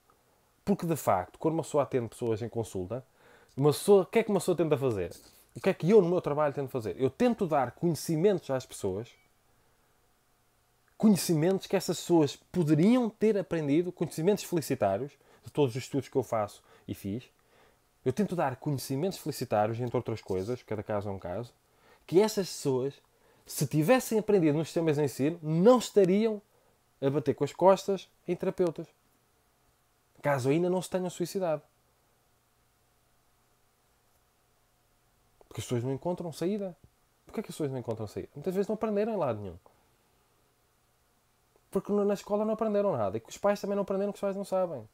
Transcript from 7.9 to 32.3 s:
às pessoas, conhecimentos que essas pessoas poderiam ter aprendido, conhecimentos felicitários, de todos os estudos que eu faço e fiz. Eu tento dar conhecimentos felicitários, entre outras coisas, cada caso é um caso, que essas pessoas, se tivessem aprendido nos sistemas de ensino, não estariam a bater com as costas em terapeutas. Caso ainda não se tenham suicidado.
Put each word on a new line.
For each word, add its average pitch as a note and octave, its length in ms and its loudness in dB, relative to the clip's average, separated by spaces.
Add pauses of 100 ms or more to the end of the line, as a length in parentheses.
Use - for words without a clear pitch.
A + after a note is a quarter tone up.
às C3 160 -2
pessoas, G2+ 440 -6 (1900)
conhecimentos F3+ 720 4
que - 80 0
essas F3+ 240 -2
pessoas D#3+ 360 4 (160)
poderiam F3+ 580 4
ter G#3+ 280 2
aprendido, E3 540 0
conhecimentos F3 520 0
felicitários, B2+ 680 0 (320)
de - 80 -20
todos C3+ 240 0
os B2+ 80 -6
estudos - 260 -4
que - 60 -6
eu C3 80 2
faço G#2+ 400 -4 (240)
e G2+ 80 -8
fiz. G#2 280 -8 (800)
Eu B2+ 100 0
tento F#3 220 -2
dar C#3+ 200 -2
conhecimentos C#3+ 640 -4
felicitários, A#2 600 -2
entre B2 160 -4
outras A#2 260 -4
coisas, G2+ 420 -4
cada G#2+ 180 -8
caso G#2 280 -4
é - 20 -4
um G2 80 -8
caso, G#2 340 -10 (540)
que E3+ 140 4
essas G#3 260 0
pessoas, C3+ 460 -4 (520)
se - 220 -2
tivessem G#3+ 520 2
aprendido E3 380 4
nos D#3+ 100 -2
sistemas E3 280 0
de D3 80 2
ensino, D3 380 -2
não E3+ 380 6
estariam G3+ 600 2 (600)
a C#3 80 0
bater C#3 240 0
com - 100 -6
as C#3 80 -2
costas F#3+ 560 2 (180)
em F3+ 100 -4
terapeutas. F3 520 -4 (1300)
Caso C3+ 280 0
ainda E3+ 200 2
não F3+ 120 0
se - 80 -10
tenham F#3 200 -4
suicidado. E3+ 520 -4 (3750)